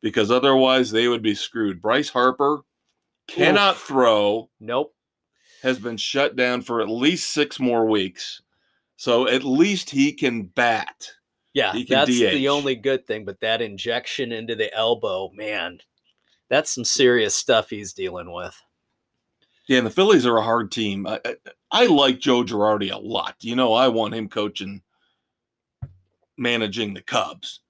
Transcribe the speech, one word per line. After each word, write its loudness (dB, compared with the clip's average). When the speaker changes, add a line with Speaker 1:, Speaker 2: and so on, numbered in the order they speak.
Speaker 1:
because 0
otherwise 4
they 2
would -2
be 0
screwed. -6
Bryce 0
Harper 0
cannot 2
Speaker 2:
Oof. -16
Speaker 1:
throw. 2
Speaker 2:
Nope. -4
Speaker 1:
Has 0
been -8
shut -2
down 0
for -4
at -2
least 0
six -2
more 2
weeks. -2
So 2
at 0
least 2
he 2
can -2
bat. -2
Speaker 2:
Yeah, 0
Speaker 1:
He -4
can 2
Speaker 2:
that's 4
the 4
Speaker 1:
D 2
H. 2
Speaker 2:
only 0
good -2
thing, -6
but -12
that -2
injection -6
into -8
the -6
elbow, -2
man, -8
that's 0
some -6
serious 2
stuff 0
he's -12
dealing -10
with. -12
Speaker 1:
Yeah, 4
and 0
the -2
Phillies 4
are 4
a 4
hard 0
team. -4
I, -6
I, -6
I 4
like 4
Joe 2
Girardi 0
a -10
lot. -8
You -6
know, 2
I 4
want -2
him -6
coaching, -8
managing -4
the -14
Cubs. -6